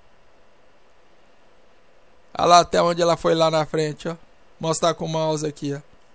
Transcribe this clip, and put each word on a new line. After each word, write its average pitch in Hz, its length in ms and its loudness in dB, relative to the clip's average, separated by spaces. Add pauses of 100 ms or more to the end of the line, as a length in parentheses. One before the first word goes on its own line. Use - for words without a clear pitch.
(2250)
Olha 165 100 4
lá 175 120 8
até 175 220 0
onde 170 200 0
ela 170 140 2
foi 170 200 0
lá 160 160 2
na 156 140 0
frente, 156 440 -6
ó. 165 60 -10 (440)
Mostrar 160 360 0
com 170 100 -10
o - 20 -8
mouse 156 380 -4
aqui, 143 300 -8
ó. 143 60 -12 (340)